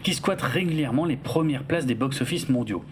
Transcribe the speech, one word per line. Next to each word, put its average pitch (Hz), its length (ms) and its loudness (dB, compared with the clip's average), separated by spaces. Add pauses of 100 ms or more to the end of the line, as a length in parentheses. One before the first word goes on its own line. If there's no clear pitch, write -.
qui 185 100 2
squattent 185 280 0
régulièrement 151 640 2
les 165 140 0
premières 151 480 0
places 165 200 0
des 123 100 2
box-office 135 520 -2
mondiaux. 110 440 0